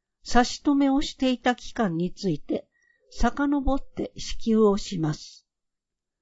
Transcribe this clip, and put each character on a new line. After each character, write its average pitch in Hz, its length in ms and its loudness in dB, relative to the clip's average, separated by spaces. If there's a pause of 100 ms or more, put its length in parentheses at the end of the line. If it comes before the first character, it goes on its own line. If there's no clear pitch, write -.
(240)
差 240 200 4
し - 220 -4
止 294 80 4
め 277 160 4
を 269 140 2
し - 100 -8
て 254 160 0
い 254 80 0
た 247 160 0
期 - 220 -10
間 190 200 -2
に 175 160 -2
つ 196 200 -4
い 147 80 -2
て、 - 280 -8 (440)
遡 269 640 0
っ 269 40 -2
て - 380 -8
支 - 220 -6
給 220 180 2
を 208 200 4
し 202 200 -8
ま 156 160 -2
す。 - 320 -14 (760)